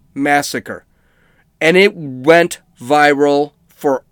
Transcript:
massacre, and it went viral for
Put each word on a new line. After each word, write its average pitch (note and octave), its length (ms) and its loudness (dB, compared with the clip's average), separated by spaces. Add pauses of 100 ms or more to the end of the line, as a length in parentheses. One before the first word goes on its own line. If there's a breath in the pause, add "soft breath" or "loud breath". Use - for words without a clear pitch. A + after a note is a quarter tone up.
(140)
massacre, C#3 680 -4 (760)
and D#3+ 160 2
it G3 180 2
went D#3+ 680 0 (200)
viral C#3+ 720 0 (160)
for C3+ 420 -4